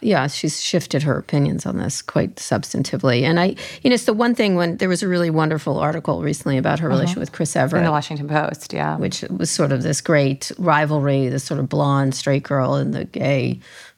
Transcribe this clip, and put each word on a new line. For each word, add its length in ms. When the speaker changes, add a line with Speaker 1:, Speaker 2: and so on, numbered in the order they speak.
Speaker 1:
yeah, 260
she's 340
shifted 400
her 160
opinions 480
on 120
this 260
quite 320
substantively. 880
And 160
I, 160
you 80
know, 60
it's 100
the 80
one 220
thing 200
when 220
there 120
was 120
a 60
really 240
wonderful 480
article 420
recently 380
about 200
her 80
Speaker 2:
Mm-hmm. 120
Speaker 1:
relation 200
with 120
Chris 240
Everett. 260
Speaker 2:
In 40
the 60
Washington 360
Post, 460
yeah. 240
Speaker 1:
Which 260
was 260
sort 220
of 100
this 200
great 580
rivalry, 680
this 140
sort 160
of 80
blonde 460
straight 300
girl 320
and 180
the 120
gay 540